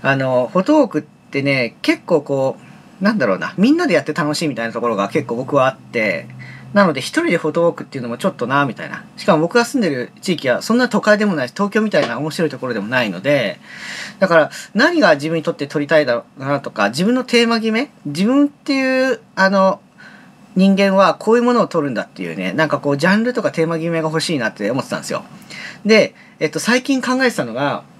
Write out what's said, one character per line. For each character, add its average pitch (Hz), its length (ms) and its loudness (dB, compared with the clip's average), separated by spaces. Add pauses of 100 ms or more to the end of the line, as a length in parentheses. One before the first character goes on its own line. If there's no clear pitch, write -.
あ 135 140 2
の、 131 360 0
フ 180 60 2
ォ 185 40 2
ト - 160 4
ウ 294 40 6
ォ - 20 4
ー 214 40 -2
ク 156 100 -4
っ 147 40 -2 (280)
て 139 120 -2
ね、 135 400 0
結 330 220 0
構 160 180 2
こ 135 340 -2 (440)
う、 185 40 -2
な 214 80 4
ん 220 60 -2
だ 135 80 2
ろ 95 100 2
う - 20 -8
な、 80 180 -6
み 214 140 4
ん 311 60 4
な 349 100 0
で 214 80 2
や 147 60 4
っ 135 40 -12
て 151 80 -6
楽 151 220 -2
し 170 100 -4
い 156 40 0
み 135 60 -4
た 113 100 -4
い - 20 -4
な 110 60 -6
と 117 80 -4
こ 120 80 0
ろ 113 80 0
が 98 120 0
結 131 200 -2
構 117 80 -4
僕 123 180 -6
は 131 120 4
あ - 40 2
っ - 80 -16
て、 101 480 -4 (480)
な 202 100 6
の 170 80 2
で 139 80 -4
一 - 220 -2
人 339 80 0
で 180 80 2
フ 156 100 -2
ォ 151 40 -2
ト 170 100 0
ウ 170 80 4
ォ - 20 -12
ー - 20 -12
ク - 100 -12
っ - 20 -12
て - 100 -14
い 131 40 -6
う - 20 -10
の 120 80 -8
も 120 80 -8
ち - 80 -4
ょ - 20 2
っ 180 60 -4
と 120 120 -6
な、 139 200 2
み 120 80 -6
た 85 100 -10
い - 60 -12
な。 - 140 -14 (120)
し - 80 -14
か 196 100 4
も 151 80 2
僕 170 140 0
が 233 80 4
住 240 180 -2
ん 185 60 0
で 143 60 -2
る 123 160 -6 (100)
地 185 140 -2
域 139 160 -2
は 117 100 2
そ - 140 -2
ん 240 40 4
な 247 120 0
都 180 100 0
会 208 160 4
で 208 80 0
も 202 100 0
な 143 100 -2
い 120 40 -6
し、 - 40 -14
東 202 180 -2
京 214 100 2
み 214 80 0
た 190 120 2
い 120 80 0
な 117 100 -6
面 151 120 -4
白 160 180 -2
い - 20 -2
と 139 80 -12
こ 131 80 -8
ろ 123 80 -4
で 107 60 -4
も 101 80 -8
な 127 140 0
い 110 60 -2
の 90 120 -6
で、 127 380 0 (600)
だ 190 100 0
か 170 80 4
ら 147 140 4 (240)
何 311 260 2
が 180 140 6
自 143 160 -2
分 170 60 -2
に 160 60 -4
と 160 100 -4
っ - 20 -8
て 143 140 -6
撮 156 100 -4
り 147 80 -2
た 156 140 2
い 147 40 0
だ 123 120 0
ろ 113 80 -6 (140)
う 135 60 -12
な 139 160 -2
と - 100 -10
か、 104 200 0
自 135 140 -2
分 233 100 2
の 254 100 -2
テ 240 200 2
ー 233 40 0
マ 233 120 0
決 220 120 -2
め、 240 180 -2 (140)
自 147 200 -2
分 269 220 4
っ - 20 -4
て - 260 -6
い 262 380 2
う、 - 80 -4 (160)
あ 190 120 2
の、 190 320 2 (720)
人 190 180 6
間 190 240 4
は 190 180 4
こ - 180 0
う 233 40 6
い 240 40 4
う - 20 0
も 240 100 2
の 233 100 2
を 165 40 2
撮 165 140 -2
る 143 100 -2
ん 120 40 -6
だ 98 80 -4
っ 95 60 -10
て - 140 -14
い 165 100 -6
う 160 40 -8
ね、 190 160 -4
な 156 140 0
ん - 20 -6
か 147 100 -2
こ 143 120 -2
う 143 80 0
ジ 147 80 0
ャ 190 100 4
ン 220 80 0
ル 247 80 0
と 247 100 -2
か 196 100 -2
テ 165 120 0
ー - 20 0
マ 165 100 -2
決 160 120 -4
め 165 140 -2
が 156 60 -2
欲 156 120 -2
し - 140 -2
い 143 40 -2
な 113 100 -2
っ 101 40 -4
て 104 180 -4
思 131 100 -2
っ - 40 -12
て - 60 -16
た 98 60 -4
ん 76 40 -8
で - 60 -14
す - 60 -8
よ。 - 120 -8 (640)
で、 208 280 4 (260)
え 156 60 0
っ 151 40 -2
と、 156 100 -6
最 247 220 0
近 262 180 0
考 247 120 -2 (120)
え 247 60 4
て - 60 -8
た - 80 -2
の 117 100 -10
が 131 300 -4 (160)